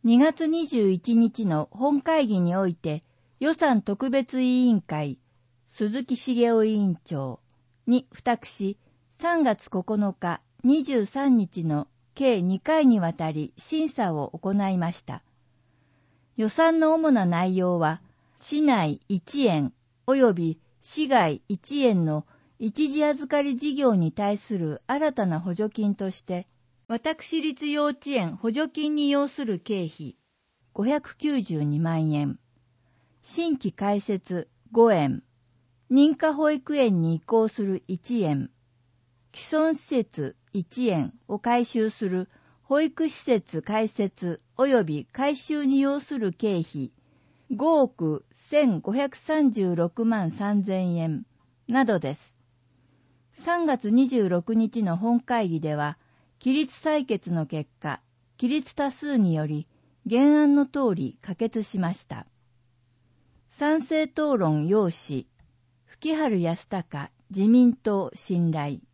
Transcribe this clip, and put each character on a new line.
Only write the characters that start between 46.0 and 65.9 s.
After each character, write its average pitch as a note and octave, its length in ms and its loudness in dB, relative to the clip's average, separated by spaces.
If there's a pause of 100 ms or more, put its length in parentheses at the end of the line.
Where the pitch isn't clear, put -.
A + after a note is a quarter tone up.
る G#3+ 160 -2
経 G3+ 280 -2
費、 C#3+ 320 -8 (580)
五 C#4+ 320 2
億 D#3 500 -2
千 C4 480 0
五 - 120 -6
百 C4+ 240 -2
三 D#4 340 2
十 F#3+ 240 0
六 F3 300 -2
万 G#3+ 260 0
三 G3+ 320 -2
千 F#3 320 -2
円 E3 320 -4 (400)
な B3+ 180 2
ど G#3+ 140 2
で C#3+ 160 -4
す。 - 200 -20 (1000)
三 E4+ 300 -2
月 B3+ 240 -2
二 B3 180 4
十 A#3 200 2
六 F3 260 -2
日 A3 300 0
の E3+ 120 -2
本 A#3 240 0
会 A#3 280 -2
議 E3 120 -2
で D3+ 140 -4
は、 D3 240 -4 (400)
起 B3 140 -2
立 D#4 360 -2
採 D4+ 160 0
決 G3 280 -4
の D#3+ 140 -2
結 D#3 220 -8 (120)
果、 - 200 -8 (360)
起 B3 120 -2
立 C#4+ 280 -4
多 C#4 160 -2
数 C#4+ 260 -2
に F#3 160 4
よ D#3 120 -2
り、 D3+ 200 -6 (420)
原 C#4 320 4
案 C#4+ 140 6
の C#4+ 120 4
通 C4 280 0
り C3+ 260 -6
可 G3+ 140 -12
決 A3+ 300 -4
し G3 160 -6
ま F3 120 -2
し - 120 -12
た。 - 220 -14 (1200)
賛 D4+ 340 0
成 D#4 220 0
討 D4+ 340 -2
論 D#3 300 0
要 G#3 160 2
旨、 D3+ 420 -6 (580)
吹 - 300 -6